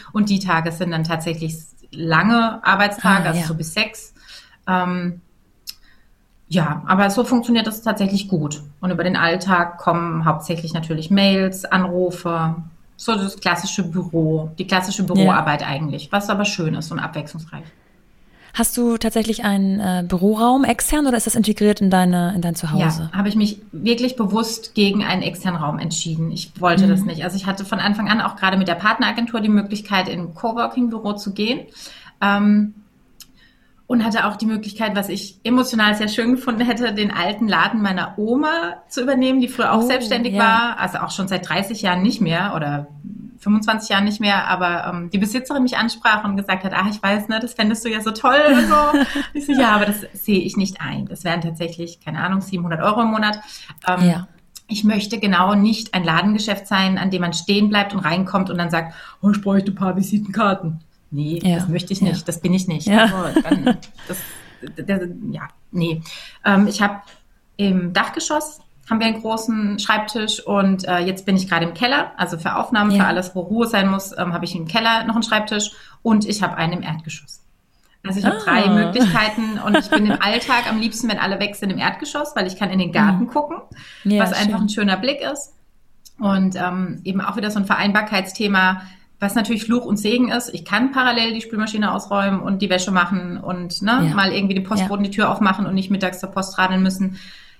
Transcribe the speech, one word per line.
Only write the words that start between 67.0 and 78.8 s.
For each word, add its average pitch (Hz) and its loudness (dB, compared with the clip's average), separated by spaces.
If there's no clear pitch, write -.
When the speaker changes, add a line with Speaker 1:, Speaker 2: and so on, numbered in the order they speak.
Speaker 1:
im 185 0
Dachgeschoss 311 -2
haben 220 0
wir 226 2
einen 220 -2
großen 220 -2
Schreibtisch 214 -2
und, 190 2
äh, 180 0
jetzt 180 -4
bin 196 2
ich 185 0
gerade 165 0
im 170 -4
Keller, 254 0
also 175 -4
für - -4
Aufnahmen, 208 2
Speaker 2:
Ja. 196 6
Speaker 1:
für - 4
alles, 180 -2
wo 185 -4
Ruhe 220 0
sein 196 2
muss, 196 -4
ähm, 175 -2
habe 175 -4
ich 175 -6
im 165 -6
Keller 226 0
noch 226 -2
einen 226 2
Schreibtisch 208 -2
und 214 4
ich - -4
habe 165 0
einen 165 -2
im 180 -6
Erdgeschoss. - -10
Also 190 -2
ich 208 0
habe 349 2
Speaker 2:
Ah. - -10
Speaker 1:
drei 185 4
Möglichkeiten 214 2